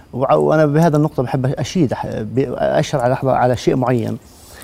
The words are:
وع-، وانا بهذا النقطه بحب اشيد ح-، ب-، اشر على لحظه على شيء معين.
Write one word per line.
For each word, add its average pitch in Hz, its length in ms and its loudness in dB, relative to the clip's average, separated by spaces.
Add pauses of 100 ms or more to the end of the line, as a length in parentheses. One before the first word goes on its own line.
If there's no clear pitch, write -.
(140)
وع-، 131 200 0
وانا 156 320 4
بهذا 151 320 2
النقطه 147 260 0
بحب 127 220 -2
اشيد 143 480 -2
ح-، - 140 -6
ب-، 120 500 -4
اشر 143 420 0
على 123 140 0
لحظه 135 180 -2
على 123 260 2
شيء 165 180 0
معين. 117 420 -2 (460)